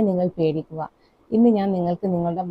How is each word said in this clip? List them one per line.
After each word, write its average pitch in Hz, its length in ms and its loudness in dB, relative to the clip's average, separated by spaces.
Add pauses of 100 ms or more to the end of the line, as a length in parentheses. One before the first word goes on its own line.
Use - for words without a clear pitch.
നിങ്ങൾ 180 200 0 (100)
പേടിക്കുക. 160 440 -2 (500)
ഇന്ന് 233 260 6
ഞാൻ 196 180 0
നിങ്ങൾക്ക് 175 380 -2
നിങ്ങളുടെ 170 380 -2